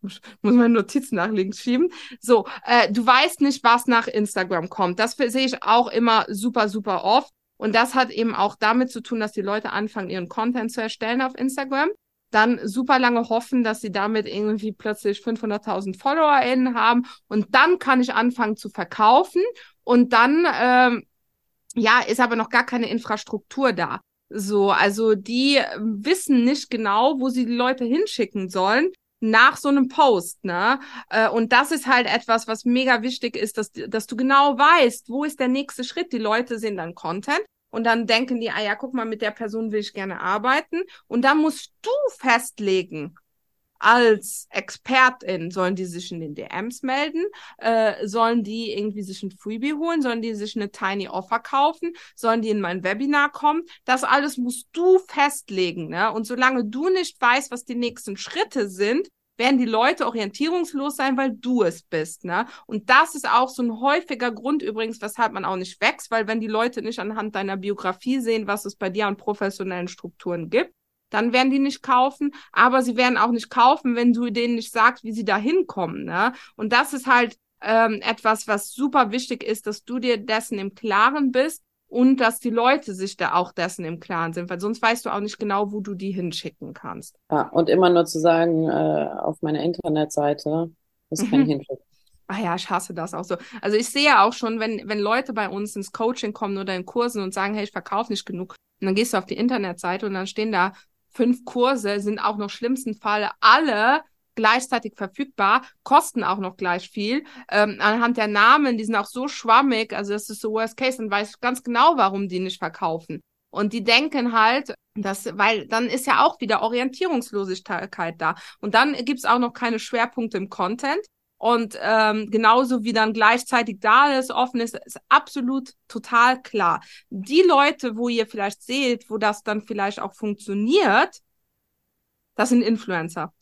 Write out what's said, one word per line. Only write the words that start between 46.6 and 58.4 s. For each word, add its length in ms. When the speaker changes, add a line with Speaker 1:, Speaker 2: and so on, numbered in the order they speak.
Speaker 1:
melden? 400
Äh, 480
sollen 360
die 300
irgendwie 300
sich 200
ein 80
Freebie 420
holen? 280
Sollen 200
die 140
sich 220
eine 140
Tiny 360
Offer 320
kaufen? 540
Sollen 260
die 80
in 100
mein 240
Webinar 480
kommen? 320
Das 180
alles 340
musst 360
du 260
festlegen, 880
ne? 220
Und 140
solange 400
du 240
nicht 320
weißt, 300
was 120
die 120
nächsten 420
Schritte 520